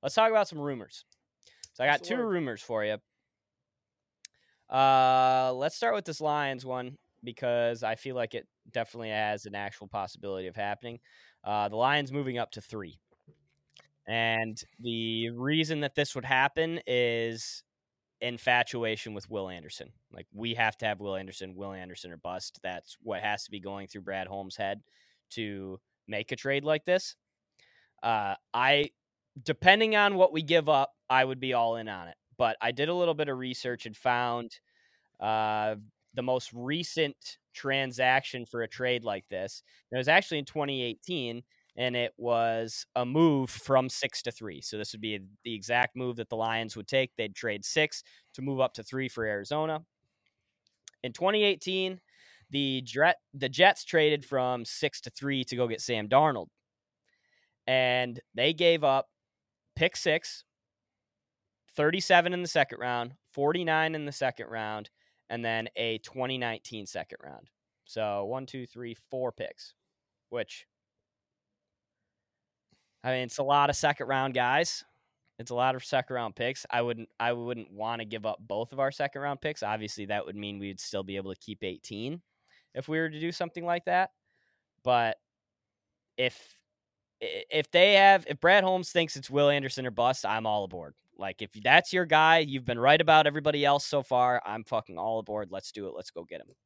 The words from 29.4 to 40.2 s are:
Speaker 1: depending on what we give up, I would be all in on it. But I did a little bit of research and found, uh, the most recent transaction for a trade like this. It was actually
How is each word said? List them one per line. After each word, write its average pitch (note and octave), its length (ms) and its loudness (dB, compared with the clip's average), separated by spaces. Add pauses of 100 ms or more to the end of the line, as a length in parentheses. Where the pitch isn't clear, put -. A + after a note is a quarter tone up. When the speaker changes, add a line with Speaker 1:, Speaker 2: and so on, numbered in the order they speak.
Speaker 1:
depending G3+ 540 4
on G3+ 200 4
what F#3 160 6
we D#3+ 120 -2
give D#3 260 2
up, C#3 240 4 (160)
I C3 160 6
would C3 140 -6
be C3 140 -2
all A#2 240 2
in A2 120 -8
on F2+ 180 -10
it. E2+ 80 -16 (220)
But A2+ 240 2
I A#2+ 120 0
did C#3+ 160 -2
a F3 40 0
little F3 220 2
bit D3 140 -2
of C3 100 -4
research B2+ 480 -6
and G#2+ 100 -14
found, A#2+ 640 -2 (600)
uh, A2 580 0 (360)
the B2+ 80 -6
most B2+ 320 -2
recent C#3+ 840 -4 (160)
transaction C3 920 0
for A#2 160 -6
a A2+ 60 -2
trade B2 360 -2
like G2+ 260 -4
this. G2 340 -8 (280)
It B2 60 -4
was B2+ 100 0
actually E3+ 320 4